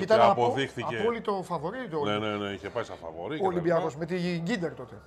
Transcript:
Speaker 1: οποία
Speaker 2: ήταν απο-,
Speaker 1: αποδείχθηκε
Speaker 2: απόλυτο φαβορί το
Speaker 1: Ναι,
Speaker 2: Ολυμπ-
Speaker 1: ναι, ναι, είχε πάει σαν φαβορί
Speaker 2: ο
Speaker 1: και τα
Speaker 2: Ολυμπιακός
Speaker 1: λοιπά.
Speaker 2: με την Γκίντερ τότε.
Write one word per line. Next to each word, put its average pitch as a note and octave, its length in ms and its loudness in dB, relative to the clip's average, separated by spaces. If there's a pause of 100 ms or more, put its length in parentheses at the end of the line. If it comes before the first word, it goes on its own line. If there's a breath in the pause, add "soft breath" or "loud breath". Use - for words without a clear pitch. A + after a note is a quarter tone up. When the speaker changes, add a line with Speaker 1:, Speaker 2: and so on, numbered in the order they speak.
Speaker 1:
οποία - 0 - (140)
Speaker 2:
ήταν A#2 40 8 (100)
απο-, A#2+ 140 4
Speaker 1:
αποδείχθηκε B2 540 0
Speaker 2:
απόλυτο G#3+ 440 0
φαβορί F3 460 -6
το D#3 160 -2
Speaker 1:
Ναι, G#2 120 2
Speaker 2:
Ολυμπ- G#2+ 60 0
Speaker 1:
ναι, G#2+ 140 0 (100)
ναι, G2+ 60 -4
είχε G2 160 -8
πάει A2 160 -2
σαν F#2 120 -12
φαβορί E2+ 380 -8
Speaker 2:
ο - 20 -4
Speaker 1:
και D#3 60 -4
τα F#3+ 60 4
Speaker 2:
Ολυμπιακός E3+ 460 0
Speaker 1:
λοιπά. C#3+ 40 -12
Speaker 2:
με E3 80 -6
την F3 360 -2
Γκίντερ E3+ 320 -2
τότε. B2 200 -12 (120)